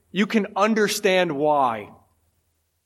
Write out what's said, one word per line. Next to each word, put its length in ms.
you 160
can 200
understand 760
why. 580